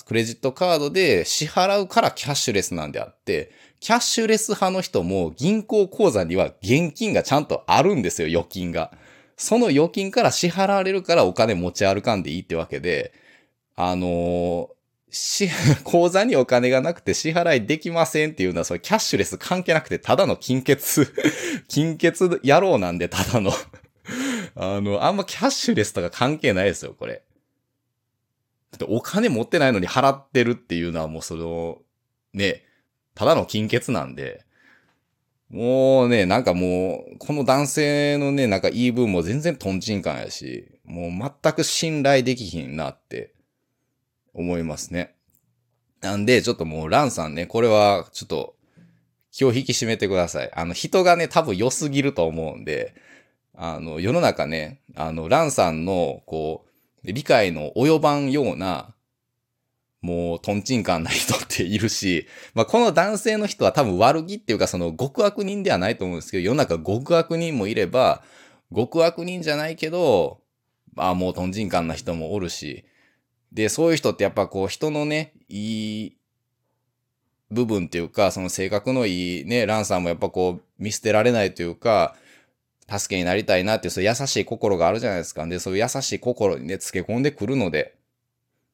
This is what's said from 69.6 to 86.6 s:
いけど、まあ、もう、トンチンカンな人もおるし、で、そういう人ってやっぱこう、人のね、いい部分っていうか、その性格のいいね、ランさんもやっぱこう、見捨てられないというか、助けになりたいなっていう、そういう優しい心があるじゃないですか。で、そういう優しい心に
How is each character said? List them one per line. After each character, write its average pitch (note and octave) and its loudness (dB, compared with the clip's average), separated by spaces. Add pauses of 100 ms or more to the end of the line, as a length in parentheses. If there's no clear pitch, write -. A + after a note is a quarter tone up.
い E3 -8
け D#3+ -6
ど、 C#3+ 2 (540)
ま F#2 0
あ、 F2+ 2
も F2+ 0
う、 - -8
ト F2+ -4
ン F#2 -4
チ G#2 -4
ン F#2 -6
カ F2 0
ン E2 -4
な D#2+ -6
人 - -6
も D#2+ -6
お G#2 -4
る F2+ -4
し、 D2 -12 (680)
で、 A2 0
そ D#3+ 2
う - 4
い E3 2
う - 2
人 B2 0
っ - -10
て G2+ 0
や F#2+ 0
っ - -8
ぱ G2 0
こ F#2+ -4
う、 - -8
人 D3+ -4
の D3 -4
ね、 D3+ -4 (160)
い G#2+ -8
い - -20 (1300)
部 A#2 0
分 G#2 0
っ - -18
て F2 -6
い E2+ -2
う D#2+ -6
か、 G2 2
そ F#2+ -6
の F#2 -4
性 F#2+ -4
格 G#2 -2
の B2+ 0
い F2+ -4
い - -14
ね、 A2+ 0
ラ G#2+ 0
ン G2+ -2
さ F#2 0
ん F2+ -2
も F2 0
や E2+ -2
っ D#2+ -6
ぱ F#2+ -2
こ F2+ -2
う、 - -20 (160)
見 G#2 -6
捨 - -8
て G#2+ 0
ら G#2+ 4
れ A#2+ 4
な A2 2
い F#2 -2
と - -8
い F2 -4
う E2+ -6
か、 G2 2 (760)
助 G2+ -4
け - 0
に F2+ 0
な F2 0
り G#2+ 0
た F#2 2
い F2+ 2
な A2 2
っ - -8
て - -6
い - -
う、 - -4
そ F#2+ -4
う F#2 0
い - 2
う A2+ 2
優 C3+ -4
し A#2 0
い F2+ -2
心 G#2 0
が E2 4
あ F#2+ 4
る A2+ -2
じ B2 -4
ゃ A2 0
な F#2 -2
い - -2
で E2 -4
す - -12
か。 D#2+ -6
で、 F2 -6
そ F#2 -6
う F#2+ 0
い G#2+ 2
う - -
優 B2 0
し C3+ -6
い G2 -4
心 G2+ 0
に B1 -12